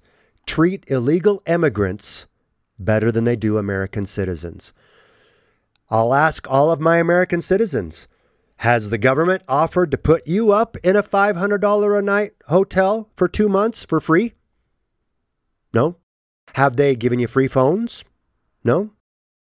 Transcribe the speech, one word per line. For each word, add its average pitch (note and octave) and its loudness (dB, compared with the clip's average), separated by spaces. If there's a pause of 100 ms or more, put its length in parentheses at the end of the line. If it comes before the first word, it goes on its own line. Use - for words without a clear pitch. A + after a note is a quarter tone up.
(460)
treat F3+ 0
illegal D#3+ 0
immigrants A#2+ -2 (520)
better G#2+ 0
than A2+ 0
they A#2+ 0
do G#2+ -2
American G2 -4
citizens. F2 -8 (1160)
I'll A#2 2
ask D3 0
all C#3 4
of D3+ -2
my E3 2
American F3 0
citizens, D3+ -4 (480)
has A2+ -2
the A2 -2
government D#3 0
offered D#3 0
to C3+ -2
put - 2
you G3+ 2
up A3+ 0
in F#3+ 4
a G3+ 2
five G3+ 0
hundred G3+ -2
dollar G#3 2
a G3+ 0
night G3+ -2 (120)
hotel G3 0
for F3+ 0
two G#3 0
months G3+ -2
for D#3+ -2
free? G3 0 (1400)
No. D3 0 (580)
Have C3 2
they C#3 2
given A#2+ -2
you A#2+ 0
free C3 0
phones? E3 -2 (580)
No. E3+ 0 (640)